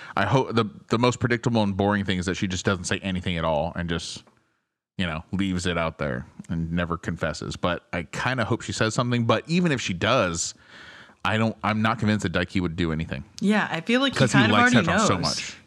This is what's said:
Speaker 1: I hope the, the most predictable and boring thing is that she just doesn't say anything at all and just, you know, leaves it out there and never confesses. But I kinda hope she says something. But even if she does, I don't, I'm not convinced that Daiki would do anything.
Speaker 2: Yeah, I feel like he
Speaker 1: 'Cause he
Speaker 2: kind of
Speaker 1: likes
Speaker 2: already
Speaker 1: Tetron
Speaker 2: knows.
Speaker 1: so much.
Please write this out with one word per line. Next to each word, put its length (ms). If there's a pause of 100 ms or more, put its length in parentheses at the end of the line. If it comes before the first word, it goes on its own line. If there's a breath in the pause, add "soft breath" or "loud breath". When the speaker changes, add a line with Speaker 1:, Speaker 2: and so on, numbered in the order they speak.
(160 loud breath)
Speaker 1:
I 100
hope 280
the, 120 (240)
the 100
most 200
predictable 440
and 120
boring 300
thing 140
is 80
that 80
she 120
just 160
doesn't 200
say 160
anything 380
at 80
all 300
and 140
just, 340 (760)
you 80
know, 260
leaves 360
it 100
out 220
there 260 (240)
and 220
never 260
confesses. 580
But 380
I 100
kinda 420
hope 160
she 120
says 200
something. 320
But 220
even 240
if 80
she 140
does, 600 (680 loud breath)
I 140
don't, 260
I'm 180
not 180
convinced 240
that 100
Daiki 280
would 140
do 160
anything. 320 (160)
Speaker 2:
Yeah, 320
I 100
feel 200
like 120
he 60
Speaker 1:
'Cause 140
he 60
Speaker 2:
kind 120
of 60
Speaker 1:
likes 160
Speaker 2:
already 140
Speaker 1:
Tetron 100
Speaker 2:
knows. 100
Speaker 1:
so 120
much. 360 (120)